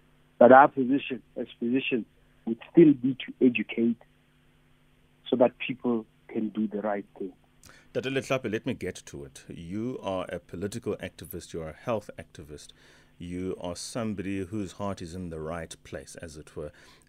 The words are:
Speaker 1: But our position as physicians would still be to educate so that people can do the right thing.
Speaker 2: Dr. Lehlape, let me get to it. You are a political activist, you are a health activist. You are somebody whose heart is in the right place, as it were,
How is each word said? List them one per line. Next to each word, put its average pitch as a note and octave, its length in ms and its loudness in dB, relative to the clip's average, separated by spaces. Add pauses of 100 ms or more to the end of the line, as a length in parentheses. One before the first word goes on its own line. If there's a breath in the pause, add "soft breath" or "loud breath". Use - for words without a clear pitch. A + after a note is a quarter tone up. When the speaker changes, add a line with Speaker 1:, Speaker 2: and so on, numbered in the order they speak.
(380)
Speaker 1:
But A#2+ 140 12
our C#3 160 12
position C3 540 -2 (140)
as A#2+ 100 -6 (120)
physicians A#2+ 480 0 (400)
would A#2 120 -2 (140)
still D#3 220 10
be B2+ 220 0 (100)
to - 200 2
educate A#2 500 0 (1300)
so B2 80 2
that A#2+ 220 4
people A#2+ 480 -4 (220)
can A2 220 -4
do G#2+ 160 -2
the G#2 140 -6
right G2+ 240 -4 (140)
thing. F#2+ 140 -10 (600 soft breath)
Speaker 2:
Dr. B2+ 180 -4
Lehlape, C3 400 -2
let G#2+ 140 -4
me C3 80 -4
get - 340 -8
to C#2 180 -14
it. C#2 240 -20
You G#2 540 -8
are F#2+ 260 -4
a F2 100 -6
political G2 580 -8
activist, F2 560 -12
you E2+ 80 -8
are D#2 100 -8
a D#2 60 -16
health A2+ 320 -6 (100)
activist. D2+ 500 -18 (500 soft breath)
You F2+ 420 -6
are F2 160 -8
somebody G2 720 -6
whose G2 260 -6
heart G2 300 -8
is E2+ 120 -12
in F2+ 140 -8
the D#2+ 120 -10
right E2 440 -8
place, - 380 -14
as D2+ 160 -14
it - 180 -18
were, D2+ 160 -10 (360 soft breath)